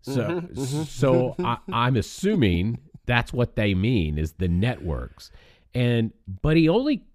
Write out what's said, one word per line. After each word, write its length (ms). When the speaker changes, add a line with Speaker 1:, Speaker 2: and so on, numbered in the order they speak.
Speaker 1:
So, 120
Speaker 2:
Mm-hmm, 320
mm-hmm. 220
Speaker 1:
so 560
I, 180
I'm 240
assuming 800
that's 240
what 220
they 200
mean, 420
is 160
the 140
networks. 840
And, 400
but 140
he 140
only 340